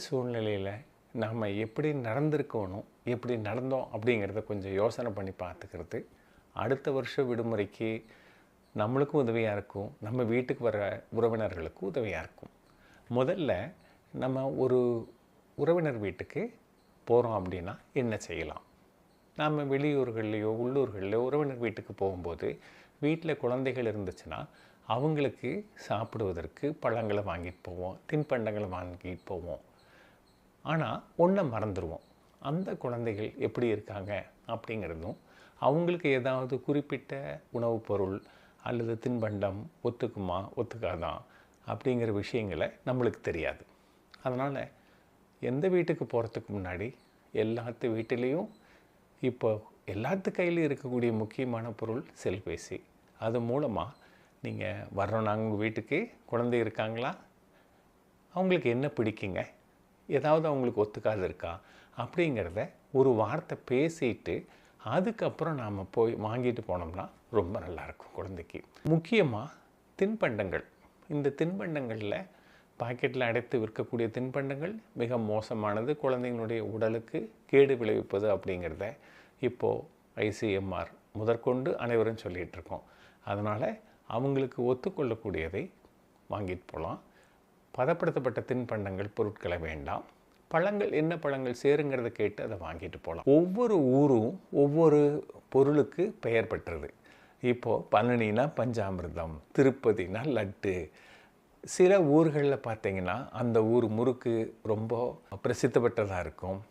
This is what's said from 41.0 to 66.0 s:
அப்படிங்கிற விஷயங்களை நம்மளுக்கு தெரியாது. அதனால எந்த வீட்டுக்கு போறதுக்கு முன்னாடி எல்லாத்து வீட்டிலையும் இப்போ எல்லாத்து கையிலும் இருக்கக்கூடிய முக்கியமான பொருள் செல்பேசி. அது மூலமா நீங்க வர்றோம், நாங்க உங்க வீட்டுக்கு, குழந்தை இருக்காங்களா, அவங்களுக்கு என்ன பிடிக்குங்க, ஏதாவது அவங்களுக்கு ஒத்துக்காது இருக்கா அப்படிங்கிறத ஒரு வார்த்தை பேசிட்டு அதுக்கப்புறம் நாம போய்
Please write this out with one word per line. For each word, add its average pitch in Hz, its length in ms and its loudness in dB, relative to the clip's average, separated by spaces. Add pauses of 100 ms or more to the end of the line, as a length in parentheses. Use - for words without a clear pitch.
அப்படிங்கிற 117 460 0
விஷயங்களை 101 580 -2 (160)
நம்மளுக்கு 123 340 0
தெரியாது. 78 440 -4 (580)
அதனால 131 460 -4 (720)
எந்த 135 280 0
வீட்டுக்கு 170 360 2
போறதுக்கு 113 480 -2
முன்னாடி 95 420 -6 (400)
எல்லாத்து 113 520 -2
வீட்டிலையும் 127 640 0 (720)
இப்போ 117 420 0 (240)
எல்லாத்து 143 440 -2
கையிலும் 175 340 2
இருக்கக்கூடிய 123 520 0
முக்கியமான 113 540 -4
பொருள் 110 340 -4 (200)
செல்பேசி. - 560 -4 (380)
அது 117 220 -2
மூலமா 117 460 0 (560)
நீங்க 104 440 -6 (100)
வர்றோம், 104 260 2
நாங்க 107 200 2
உங்க 110 140 0
வீட்டுக்கு, 110 540 -2 (160)
குழந்தை 120 320 2
இருக்காங்களா, 113 600 -2 (1160)
அவங்களுக்கு 180 360 4
என்ன 127 160 2
பிடிக்குங்க, 107 600 -2 (640)
ஏதாவது 156 380 4
அவங்களுக்கு 127 360 2
ஒத்துக்காது 107 420 0
இருக்கா 85 360 -6 (380)
அப்படிங்கிறத 117 720 -2 (240)
ஒரு 131 180 6
வார்த்தை 120 480 0 (100)
பேசிட்டு 127 800 0 (380)
அதுக்கப்புறம் 165 720 -2
நாம 101 360 -6
போய் 117 240 4